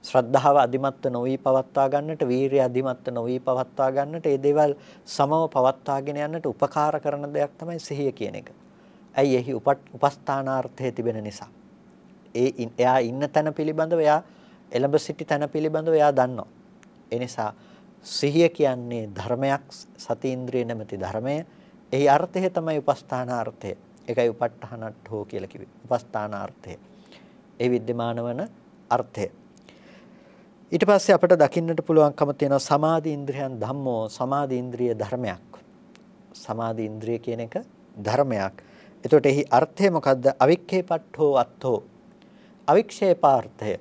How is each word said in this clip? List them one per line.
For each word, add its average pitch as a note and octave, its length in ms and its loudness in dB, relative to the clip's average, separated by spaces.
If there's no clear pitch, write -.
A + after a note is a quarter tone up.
ශ්‍රද්ධාව C3+ 520 4
අධිමත්ව C3+ 540 0
නොවී B2 260 -2
පවත්වා C3+ 520 0
ගන්නට, D3 380 -2
වීරිය C3+ 340 2
අධිමත්ව B2+ 520 -2
නොවී A#2+ 260 -4
පවත්වා C3 520 -2
ගන්නට, C#3+ 340 -4
ඒ C#3+ 120 2
දේවල් C#3+ 380 2
සමව D#3 460 0
පවත්වාගෙන C#3 680 -2
යන්නට D#3 280 -6
උපකාර D3+ 540 -2
කරන C#3+ 300 -4
දෙයක් C#3+ 280 -4
තමයි E3 220 -10
සිහිය C#3+ 320 -4
කියන G#2 240 -8
එක. - 160 -14
ඇයි C3+ 220 2
එහි B2 160 -4
උප-, C3+ 380 -2
උපස්ථානාර්ථය C3+ 1000 -4
තිබෙන A2+ 320 -4
නිසා. - 260 -14
ඒ B2 240 0
ඉන්-, A#2 200 -8
එයා B2+ 240 4
ඉන්න C3 300 -4
තැන D#3 240 0
පිළිබඳව, D#3 460 -2
එයා D3+ 240 4
එළඹ C#3 280 0
සිටි D3+ 280 -4
තැන D3 240 -2
පිළිබඳව D#3 440 -2
එයා D3 180 6
දන්නවා. B2+ 360 0
ඒ A#2+ 140 -6
නිසා A#2 340 -6
සිහිය D#3+ 440 2
කියන්නේ A#2+ 600 -2
ධර්මයක්, C3+ 580 -4
සති - 360 -6
ඉන්ද්‍රිය B2+ 340 -4
නැමැති G#2+ 320 -8
ධර්මය. A2 380 -6
එහි C#3 200 2
අර්ථය F3+ 400 2
තමයි D#3+ 300 -4
උපස්ථානාර්ථය. B2 1000 -6
ඒකයි A#2+ 240 0
උපට්ඨානට්ඨෝ A2 960 -8
කියලා G2 220 -10
කිව්වේ. - 220 -18
උපස්ථානාර්ථය. G#2+ 1000 -8
ඒ B2 140 0
විද්‍යමාන A#2 480 -2
වන A#2+ 320 -6
අර්ථය. A#2+ 400 -2
ඊට E3 140 2
පස්සේ G3+ 300 6
අපට F3 200 6
දකින්නට E3 480 2
පුළුවන්කම D3+ 480 4
තියෙනවා C#3 300 2
සමාධි D#3 520 2
ඉන්ද්‍රියන් C#3 460 -6
ධම්මෝ, A#2+ 500 -4
සමාධි C3 480 -2
ඉන්ද්‍රිය B2 380 -2
ධර්මයක්. G#2+ 640 -8
සමාධි A2+ 540 -6
ඉන්ද්‍රිය A2 340 -6
කියන A#2 220 -8
එක A2+ 140 -12
ධර්මයක්. G#2+ 680 -2
එතකොට C3+ 220 6
එහි C#3 240 4
අර්ථය D#3 400 4
මොකද්ද? C#3 360 2
අවික්ඛේපට්ඨෝ E3 1000 2
අත්ථෝ. A#2+ 480 0
අවික්ෂේපාර්ථය. D#3 1120 2